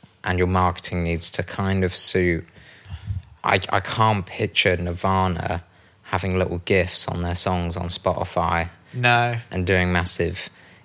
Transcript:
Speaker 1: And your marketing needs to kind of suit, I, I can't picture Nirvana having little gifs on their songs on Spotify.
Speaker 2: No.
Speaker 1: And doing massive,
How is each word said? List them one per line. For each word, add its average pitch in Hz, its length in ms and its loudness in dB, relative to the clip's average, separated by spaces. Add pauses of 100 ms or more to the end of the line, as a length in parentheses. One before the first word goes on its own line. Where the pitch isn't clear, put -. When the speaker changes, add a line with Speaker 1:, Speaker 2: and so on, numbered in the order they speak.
(240)
Speaker 1:
And 92 140 -2
your 90 100 2
marketing 90 560 0
needs 85 280 0
to - 120 -4
kind 95 420 0
of 87 100 -2
suit, 87 500 4 (1000)
I, 101 260 2
I 98 100 0
can't 107 460 0
picture - 500 0
Nirvana 87 880 -2 (400)
having 92 340 -2
little 90 220 0
gifs 92 480 2
on 87 140 -4
their 87 140 -2
songs 87 420 -2
on 87 100 -6
Spotify. 85 800 0 (260)
Speaker 2:
No. 120 440 2 (120)
Speaker 1:
And 92 160 -2
doing 90 280 2
massive, 87 560 0 (360)